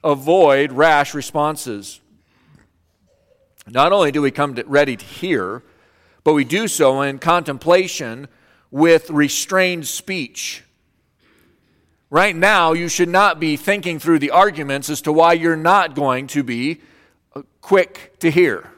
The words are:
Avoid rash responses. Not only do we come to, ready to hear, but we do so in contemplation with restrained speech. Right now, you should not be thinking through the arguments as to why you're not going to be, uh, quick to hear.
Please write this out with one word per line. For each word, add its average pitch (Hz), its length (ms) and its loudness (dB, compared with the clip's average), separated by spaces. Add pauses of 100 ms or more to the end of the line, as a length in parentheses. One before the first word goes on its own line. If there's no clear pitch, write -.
Avoid 143 640 2
rash 143 420 2
responses. 147 880 -8 (1700)
Not 135 260 2
only 170 200 2
do 147 100 -2
we 135 80 0
come 143 240 -4
to, 120 100 -10
ready 139 320 0
to - 80 -20
hear, 123 600 -6 (580)
but 156 120 2
we 143 100 0
do 190 240 -4
so 139 340 0
in 139 160 -6
contemplation 156 1080 -2 (420)
with 160 400 2
restrained 165 760 -2
speech. - 760 -10 (1500)
Right 185 220 2
now, 175 380 2
you 170 160 -2
should 175 200 0
not 185 300 2
be 156 180 -2
thinking 175 420 -4
through 160 220 2
the 143 100 -2
arguments 147 600 0
as 143 120 -6
to 151 100 -2
why 165 200 6
you're 165 240 0
not 165 380 2
going 135 340 -2
to 143 140 -4
be, 127 380 -6 (540)
uh, 143 80 -14 (180)
quick - 580 -2
to 165 120 0
hear. 143 480 0